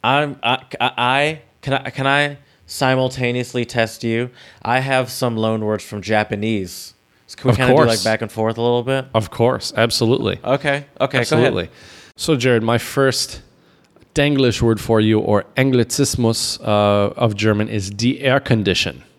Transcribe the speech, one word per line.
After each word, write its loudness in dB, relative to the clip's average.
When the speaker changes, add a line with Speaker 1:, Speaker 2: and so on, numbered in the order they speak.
Speaker 1:
I'm, 0
I, 0
I, 0
I, 0
can -4
I, -4
can -6
I 0
simultaneously -2
test -4
you? -2
I 0
have 0
some -2
loan 0
words -2
from -12
Japanese. -2
So -20
can -12
we 4
Speaker 2:
Of 0
Speaker 1:
kinda 4
do, 6
like, 6
Speaker 2:
course. 0
Speaker 1:
back 0
and -6
forth -2
a -2
little 0
bit? -4
Speaker 2:
Of 0
course. 0
Absolutely. 0
Speaker 1:
Okay. -2
Okay, 0
go -
ahead. 2
Speaker 2:
Absolutely. 0
So, 0
Jared, 2
my 2
first -2
Denglish 2
word 4
for 2
you, 4
or 2
Anglizismus, 0
uh, 2
of 0
German, 2
is -6
die -2
Aircondition. 0